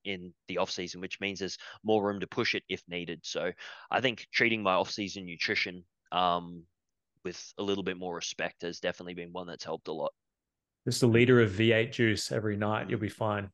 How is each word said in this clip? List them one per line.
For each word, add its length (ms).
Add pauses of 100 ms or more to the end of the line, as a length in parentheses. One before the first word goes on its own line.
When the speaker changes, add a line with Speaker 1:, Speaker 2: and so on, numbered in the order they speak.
Speaker 1:
in 300 (160)
the 80
off-season, 420
which 220
means 180
there's 180 (240)
more 240
room 140
to 80
push 280
it 120
if 220
needed. 340
So 300 (360)
I 120
think 320
treating 280
my 120
off-season 520
nutrition, 600 (260)
um, 540 (580)
with 340
a 60
little 220
bit 120
more 160
respect 500
has 180
definitely 320
been 180
one 160
that's 160
helped 240
a 60
lot. 180 (760)
Speaker 2:
Just 180
a 40
liter 320
of 120
V 200
eight 220
juice 400
every 240
night, 320
you'll 100
be 80
fine. 460